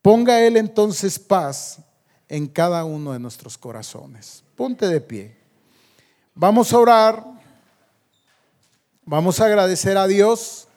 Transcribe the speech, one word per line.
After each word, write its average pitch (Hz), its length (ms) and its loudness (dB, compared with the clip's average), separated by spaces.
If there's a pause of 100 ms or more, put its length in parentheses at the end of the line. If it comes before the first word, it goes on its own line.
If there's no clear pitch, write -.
Ponga 233 400 4
Él 233 160 4
entonces 214 640 -2
paz 156 600 -6 (500)
en 151 180 -8
cada 170 380 -2
uno 151 280 -12
de 127 60 -12
nuestros 120 400 -18
corazones. 117 840 -20 (100)
Ponte 247 320 -6
de 165 140 0
pie. 110 360 -18 (960)
Vamos 214 400 2
a 233 60 6
orar. 226 640 2 (1600)
Vamos 160 360 -2
a 220 60 4
agradecer 196 520 0
a 190 80 0
Dios 202 720 0